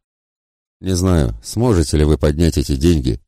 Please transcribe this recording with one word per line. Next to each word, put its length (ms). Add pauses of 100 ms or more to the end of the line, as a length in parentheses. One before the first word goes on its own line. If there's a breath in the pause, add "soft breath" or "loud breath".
(800)
«Не 160
знаю, 460
сможете 560
ли 60
вы 120
поднять 400
эти 180
деньги, 540